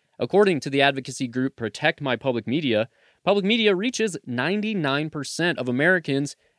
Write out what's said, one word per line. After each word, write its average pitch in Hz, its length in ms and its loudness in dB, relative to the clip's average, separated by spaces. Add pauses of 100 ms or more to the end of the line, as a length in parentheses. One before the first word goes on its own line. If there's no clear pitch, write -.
(200)
According 185 400 4
to 143 100 -8
the 139 120 2
advocacy 135 460 0
group 127 280 -2
Protect 147 460 -2
My 131 140 -2
Public 117 300 -2
Media, 117 440 0 (340)
public 202 220 2
media 214 280 4
reaches 214 520 -2
ninety-nine 156 840 -2
percent 156 480 -4
of 123 120 -4
Americans, 143 640 0 (240)